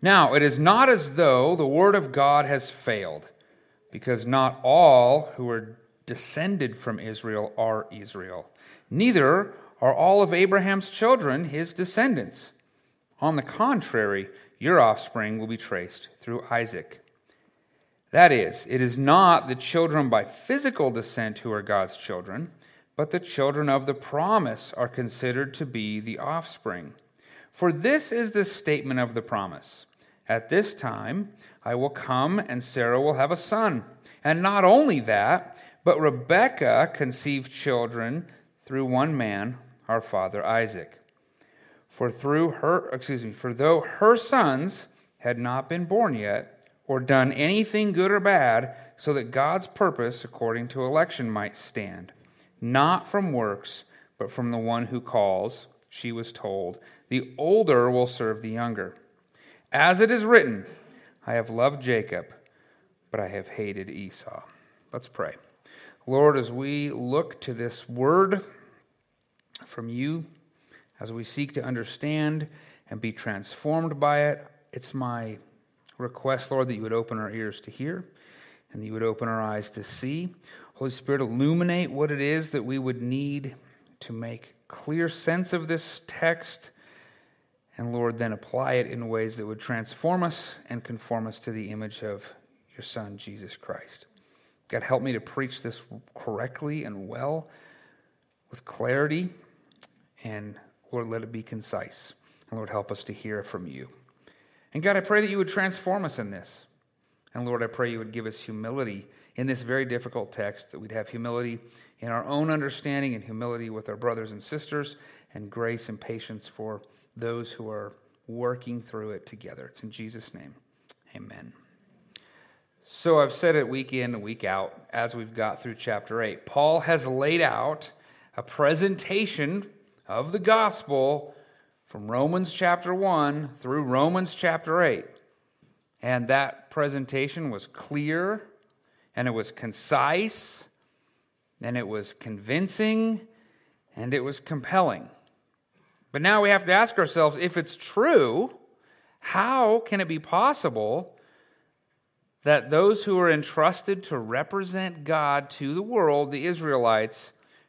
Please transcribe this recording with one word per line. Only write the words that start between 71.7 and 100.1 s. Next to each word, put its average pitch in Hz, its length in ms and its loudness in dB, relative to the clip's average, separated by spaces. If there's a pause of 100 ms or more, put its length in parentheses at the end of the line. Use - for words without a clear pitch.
and 110 100 -10
be 113 100 -4
transformed 147 880 -4
by 147 280 4
it, 147 200 -4 (240)
it's - 220 -14
my 117 460 -6 (580)
request, 127 540 -4
Lord, 131 180 0
that 123 60 -4
you 107 80 -8
would 110 100 -6
open 113 260 -2
our 107 120 -6
ears 107 320 -8
to - 80 -16
hear 170 340 -8 (640)
and 107 120 -12
that 107 40 -10
you 107 60 -10
would 110 100 -4
open 113 260 -2
our 113 120 -2
eyes 107 300 -4
to 107 120 -12
see. 160 520 -6 (400)
Holy 135 160 -6
Spirit, 135 320 -2
illuminate 165 680 2
what 147 200 0
it 143 100 -4
is 156 300 0
that 131 140 -4
we 131 140 -4
would 127 220 -4
need 139 560 -4 (440)
to - 120 -14
make 117 420 -12 (140)
clear 165 400 -4
sense 170 460 -2
of 160 140 -2
this - 380 -6
text, - 640 -4 (1080)
and 120 160 -6
Lord, 117 240 -2
then 113 140 -2
apply 131 420 -2
it 123 140 2
in 117 200 -8
ways 113 300 -2
that 107 80 -8
would 110 120 -10
transform 131 640 -2
us - 340 -6 (120)
and 120 160 -10
conform 113 420 -6
us 110 140 -12
to - 100 -10
the 110 200 -10
image 107 320 -12
of 101 320 -10 (420)
your 127 60 -18
Son, 104 340 -12
Jesus 101 400 -16
Christ. - 480 -14 (640)
God, 117 140 -4
help 127 200 0
me 131 100 -4
to 113 80 -4
preach 131 400 -8
this - 220 -12 (320)
correctly 127 720 -8
and 101 220 -12
well, 139 420 -6 (1000)
with - 140 -20
clarity, 147 640 -2 (960)